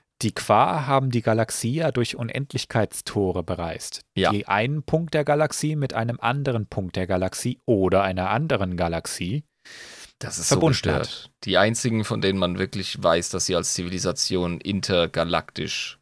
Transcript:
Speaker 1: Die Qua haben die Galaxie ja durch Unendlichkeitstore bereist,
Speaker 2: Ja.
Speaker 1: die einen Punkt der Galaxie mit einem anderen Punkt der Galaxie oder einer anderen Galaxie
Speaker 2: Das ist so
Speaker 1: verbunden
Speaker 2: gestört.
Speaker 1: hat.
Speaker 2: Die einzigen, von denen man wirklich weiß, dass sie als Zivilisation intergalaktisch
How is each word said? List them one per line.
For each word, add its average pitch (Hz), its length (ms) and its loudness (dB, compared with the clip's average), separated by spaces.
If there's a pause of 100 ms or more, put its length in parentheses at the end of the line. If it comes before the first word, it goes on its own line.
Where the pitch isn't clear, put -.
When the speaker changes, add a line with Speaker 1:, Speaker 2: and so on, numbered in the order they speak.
(220)
Speaker 1:
Die 113 120 0
Qua 131 520 4
haben 135 260 2
die 117 100 2
Galaxie 113 540 0
ja 160 160 0
durch 120 240 -2
Unendlichkeitstore 107 1300 -2
bereist, 85 580 -6 (140)
Speaker 2:
Ja. 92 160 4
Speaker 1:
die 104 160 -2
einen 127 360 0
Punkt 160 300 -2
der 151 120 2
Galaxie 151 500 0
mit 139 180 -2
einem 117 280 -2
anderen 120 460 0
Punkt 92 280 -6
der 92 120 -2
Galaxie 95 580 -2
oder 95 380 4
einer 92 260 0
anderen 104 480 0
Galaxie 87 680 -2 (760)
Speaker 2:
Das - 180 -8
ist 85 120 -4
so 139 60 6
Speaker 1:
verbunden - 180 4
Speaker 2:
gestört. - 340 0
Speaker 1:
hat. - 240 -14 (120)
Speaker 2:
Die 90 140 2
einzigen, 110 480 2
von 113 160 -2
denen 98 180 2
man 90 180 0
wirklich 95 460 -4
weiß, 85 260 4
dass 90 180 -2
sie 90 80 2
als 85 180 0
Zivilisation 87 880 -2
intergalaktisch 85 1400 -2